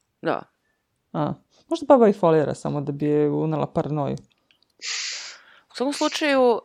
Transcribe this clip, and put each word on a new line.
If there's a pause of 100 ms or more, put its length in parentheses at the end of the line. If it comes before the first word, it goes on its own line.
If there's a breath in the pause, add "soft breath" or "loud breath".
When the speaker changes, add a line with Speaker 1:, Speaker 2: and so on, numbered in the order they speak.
(220)
Speaker 1:
Da. (720)
Speaker 2:
A, (360)
možda
baba
i
folira
samo
da
bi
je
unela
paranoju. (1500 loud breath)
Speaker 1:
U
svakom
slučaju,